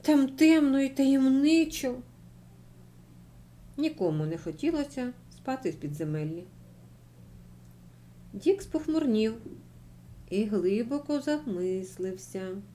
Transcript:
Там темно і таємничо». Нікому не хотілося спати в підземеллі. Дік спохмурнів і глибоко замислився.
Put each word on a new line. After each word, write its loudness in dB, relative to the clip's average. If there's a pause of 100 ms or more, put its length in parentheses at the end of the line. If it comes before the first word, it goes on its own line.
Там 4
темно 6
і 2
таємничо». 4 (1800)
Нікому -2
не -4
хотілося -4 (240)
спати -6
в -10
підземеллі. -6 (1900)
Дік 0
спохмурнів 0 (960)
і 0
глибоко -2
замислився. -6 (120)